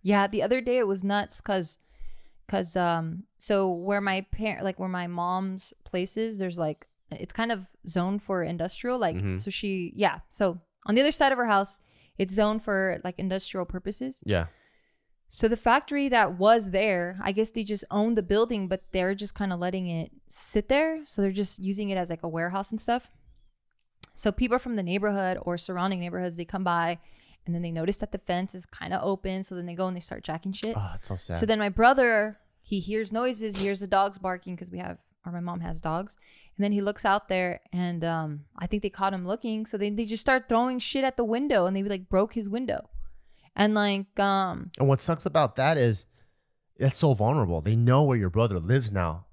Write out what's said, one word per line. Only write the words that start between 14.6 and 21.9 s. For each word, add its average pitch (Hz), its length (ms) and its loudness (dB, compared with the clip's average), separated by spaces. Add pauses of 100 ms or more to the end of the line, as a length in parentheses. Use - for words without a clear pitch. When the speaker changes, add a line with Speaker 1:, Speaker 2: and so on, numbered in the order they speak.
Speaker 1:
So - 220 0
the 226 80 2
factory 277 500 2
that 208 300 4
was 208 320 6
there, 185 520 0
I 202 120 -2
guess 220 180 0
they 220 140 -4
just 208 260 -4
own 214 240 2
the 208 80 2
building, 202 460 2
but 185 240 -6
they're 185 220 2
just 202 200 -8
kinda 190 220 -2
letting 180 300 -2
it 165 240 -4 (180)
sit - 400 -4
there. 311 360 2
So - 160 -4
they're 196 120 2
just 196 260 -4
using 196 300 -4
it 190 80 -2